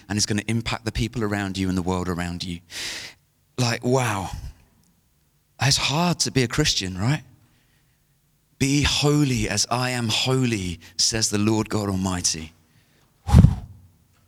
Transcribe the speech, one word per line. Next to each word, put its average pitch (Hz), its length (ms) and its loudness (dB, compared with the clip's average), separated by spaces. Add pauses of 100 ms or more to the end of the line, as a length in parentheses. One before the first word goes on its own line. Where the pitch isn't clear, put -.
and 101 80 -2
is 104 80 0
gonna 104 220 -2
impact 113 380 -4
the 107 80 -4
people 113 320 -4
around 101 340 -4
you 95 100 0
and 92 80 0
the 92 60 0
world 90 260 -2
around 87 360 -6
you. 87 160 -8 (1000)
Like, 120 240 -2
wow. 117 480 0 (1300)
It's 131 180 2
hard 170 420 0
to 127 100 -2
be 131 140 2
a - 20 2
Christian, 98 500 -2
right? 120 280 0 (1400)
"Be 139 240 2
holy 143 640 2
as 101 200 -2
I 127 220 -2
am 120 180 -2
holy," 113 680 0 (180)
says - 320 0
the 104 100 0
Lord 107 300 2
God 104 200 -2
Almighty. 92 640 -2 (760)
Whew. - 160 10 (840)